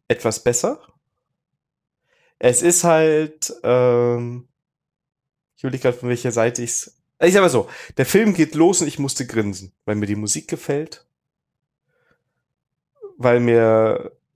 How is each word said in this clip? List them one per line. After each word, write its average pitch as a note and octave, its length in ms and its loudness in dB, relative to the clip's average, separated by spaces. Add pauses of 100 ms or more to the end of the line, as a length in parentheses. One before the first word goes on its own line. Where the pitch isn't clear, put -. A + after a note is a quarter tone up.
etwas - 360 -2
besser. G3 360 -2 (1600)
Es B2 220 2
ist E3+ 220 2
halt, D#3+ 720 2 (100)
ähm, A#2+ 840 0 (1080)
ich - 80 -20
überleg C3 200 -6
grad, B2 120 0
von B2 140 -8
welcher A#2+ 220 -4
Seite A#2 300 -2
ich's, - 360 -8 (240)
ich F3 120 4
sag G3+ 80 6
mal F3+ 80 4
so, A#2+ 200 -2 (280)
der C3 80 2
Film G#3 280 2
geht D#3 220 0
los F3 260 4
und D#3 60 -2
ich D3 120 -10
musste C3+ 260 -6
grinsen, G2+ 460 -6 (140)
weil G#2+ 100 -4
mir G#2 120 -4
die G#2 80 -2
Musik G#2+ 340 -8
gefällt, D#3 560 -8 (2000)
weil B2 220 2
mir A2+ 720 2 (240)